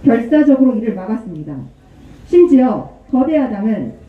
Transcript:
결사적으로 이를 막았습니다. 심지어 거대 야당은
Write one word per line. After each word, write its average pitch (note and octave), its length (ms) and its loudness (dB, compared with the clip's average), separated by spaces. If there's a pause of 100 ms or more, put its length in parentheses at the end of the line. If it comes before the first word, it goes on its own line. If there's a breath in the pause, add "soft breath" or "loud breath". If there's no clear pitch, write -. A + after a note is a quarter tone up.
결사적으로 C4 720 2
이를 G#3+ 180 -4
막았습니다. E3+ 600 -10 (720 soft breath)
심지어 C4 640 2 (180)
거대 D4 260 0
야당은 G#3 580 -4 (160)